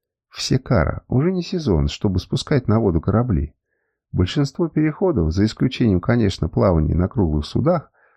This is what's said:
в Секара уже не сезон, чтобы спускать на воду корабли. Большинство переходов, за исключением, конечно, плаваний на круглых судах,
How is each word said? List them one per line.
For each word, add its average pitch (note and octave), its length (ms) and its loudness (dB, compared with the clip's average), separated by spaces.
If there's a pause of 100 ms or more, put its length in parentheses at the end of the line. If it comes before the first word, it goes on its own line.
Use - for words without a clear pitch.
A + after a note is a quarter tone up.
(280)
в - 140 -12
Секара - 640 -2
уже D#3 260 0
не F3+ 100 -2
сезон, A2 440 0
чтобы F#2 320 -2
спускать - 480 -2
на G#2+ 140 2
воду F2 200 0
корабли. G2 540 0 (560)
Большинство C#3+ 580 -2
переходов, D3+ 640 0
за F#2+ 120 2
исключением, A2+ 560 0
конечно, G#2+ 480 0
плаваний E2 460 2
на F2 140 0
круглых D2+ 380 0
судах, D3 460 -2 (240)